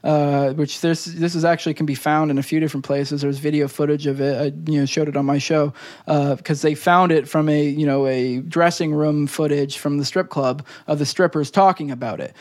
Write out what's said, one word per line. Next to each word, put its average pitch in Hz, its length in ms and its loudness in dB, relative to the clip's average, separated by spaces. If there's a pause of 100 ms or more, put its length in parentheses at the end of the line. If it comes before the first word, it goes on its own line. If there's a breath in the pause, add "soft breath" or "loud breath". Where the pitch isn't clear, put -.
uh, 143 500 2
which 147 280 -4
this, 165 240 0
this 170 300 -4
is 160 100 0
actually 165 300 0
can 156 100 -2
be 143 80 -2
found 151 380 0
in 139 80 0
a 139 40 -2
few 156 160 -2
different 139 260 -2
places. 143 360 -2
There's 143 160 -2
video 147 300 0
footage 147 400 -2
of 139 120 -2
it. 139 220 0
I, 151 300 -4
you 147 80 2
know, 139 80 2
showed 151 220 -2
it 139 80 -8
on 143 100 0
my 143 100 2
show, 147 360 0 (340 loud breath)
uh, 143 360 2
'cause 147 200 -2
they 156 100 4
found 175 380 4
it 151 160 2
from 156 220 0
a, 147 180 2
you 147 180 0
know, 139 220 2
a 127 320 0
dressing 170 560 0
room 151 320 2
footage 143 500 -2
from 143 220 -2
the 139 60 -2
strip 185 240 -2
club 139 360 -2 (220 loud breath)
of 151 100 0
the 147 80 0
strippers 160 460 0
talking 185 400 4
about 120 280 -6
it. - 220 -8